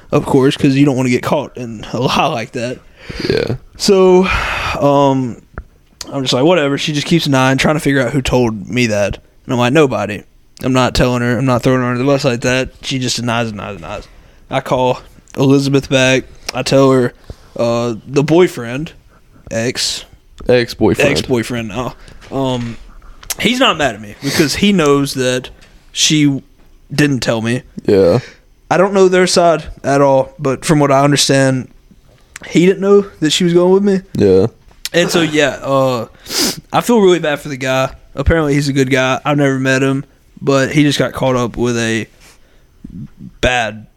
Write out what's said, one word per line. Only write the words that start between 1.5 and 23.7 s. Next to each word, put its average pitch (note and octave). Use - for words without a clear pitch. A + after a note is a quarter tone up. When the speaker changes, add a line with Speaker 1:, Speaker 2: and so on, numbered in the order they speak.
Speaker 1:
in A2+
a A2+
lie E3
like A#2+
that. B2
Speaker 2:
Yeah. -
Speaker 1:
So, F#3
um, C3+
I'm C3+
just B2+
like, B2+
"Whatever." D3
She D3+
just C#3+
keeps E3+
denying, C3
trying D#3
to D3
figure C#3
out A#2
who C#3
told A2+
me B2
that. G#2
And C3
I'm A#2+
like, B2
"Nobody. G#2+
I'm C3
not B2+
telling B2
her. A#2+
I'm C3+
not B2
throwing C3
her B2
under B2
the B2+
bus C#3
like A#2+
that." B2+
She C3+
just B2
denies, A#2
denies, G#2
denies. E2
I C3+
call B2+
Elizabeth C#3
back. C3
I B2+
tell C3+
her, B2
uh, A#2
the C#3
boyfriend, D3+
ex- -
Speaker 2:
Ex-boyfriend. A#2+
Speaker 1:
ex-boyfriend A#2+
now. A#2+
Um, B2
he's B3
not A3